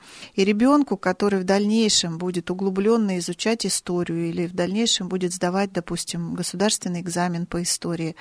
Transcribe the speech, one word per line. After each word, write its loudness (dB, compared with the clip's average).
И 2
ребёнку, 4
который 0
в -4
дальнейшем 2
будет -4
углублённо 2
изучать -2
историю -2
или -2
в -8
дальнейшем 0
будет -2
сдавать, 0
допустим, -4
государственный -2
экзамен -2
по -4
истории, -4